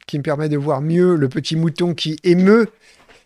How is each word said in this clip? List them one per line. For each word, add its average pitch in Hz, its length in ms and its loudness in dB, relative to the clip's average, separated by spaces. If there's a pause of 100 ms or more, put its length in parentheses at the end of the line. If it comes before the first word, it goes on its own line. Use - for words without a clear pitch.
qui 151 100 -6
me 135 60 -6
permet 156 240 -4
de 147 80 -2
voir 143 240 -4
mieux 175 340 2
le 139 140 0
petit 156 260 -6
mouton 165 400 -2
qui 156 300 -6
émeut, 190 440 4 (580)